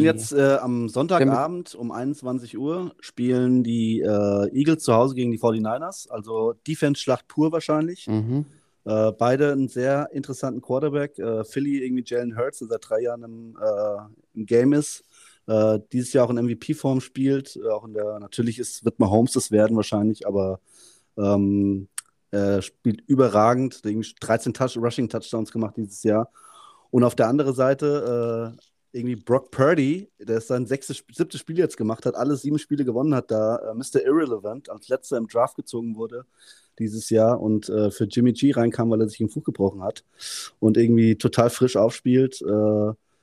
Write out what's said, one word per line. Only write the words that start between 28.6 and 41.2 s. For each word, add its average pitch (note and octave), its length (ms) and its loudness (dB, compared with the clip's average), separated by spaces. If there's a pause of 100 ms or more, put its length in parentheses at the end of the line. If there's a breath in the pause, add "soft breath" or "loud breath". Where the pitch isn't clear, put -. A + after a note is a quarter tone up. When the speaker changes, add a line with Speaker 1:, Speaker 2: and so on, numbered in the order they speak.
Speaker 2:
irgendwie A#2+ 180 -4
Brock B2 340 -2
Purdy, D#3 720 2
der A2+ 220 -4
sein B2 260 -4
sechstes C3+ 340 -6
Sp-, - 140 -20
siebtes E3+ 260 -4
Spiel E3 160 -6
jetzt E3+ 200 0
gemacht A2 280 -4
hat, B2 100 0
alle C#3 200 0
sieben D3 240 -4
Spiele C#3+ 260 -4
gewonnen C3 300 0
hat, A#2+ 160 -4
da, A2 260 2
äh, A2 160 -8
Mister B2+ 320 -2
Irrelevant B2+ 640 -2
als G#2 200 -16
letzter C3 280 -4
im A2+ 100 -4
Draft A#2 280 0
gezogen A#2 400 -8
wurde A2+ 300 -12 (540 soft breath)
dieses A2 320 -6
Jahr A2+ 300 6
und, G#2+ 280 0
äh, G#2+ 220 2
für A2+ 140 -2
Jimmy A#2+ 280 2
G C#3 180 2
reinkam, A#2 400 2
weil A2 100 2
er A2 80 2
sich - 100 -12
den A2 100 0
Fuß - 140 -8
gebrochen G2 400 -2
hat - 200 -8 (560 loud breath)
und A2 180 4
irgendwie A#2 380 6
total A#2 360 2